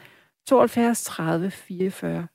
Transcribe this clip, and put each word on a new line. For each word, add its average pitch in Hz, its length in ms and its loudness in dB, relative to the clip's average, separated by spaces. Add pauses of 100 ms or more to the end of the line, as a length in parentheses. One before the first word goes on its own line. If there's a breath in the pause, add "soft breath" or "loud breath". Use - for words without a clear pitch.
(480 soft breath)
Tooghalvfjerds 233 560 4
tredive 165 480 -2
fireogfyrre 175 840 -6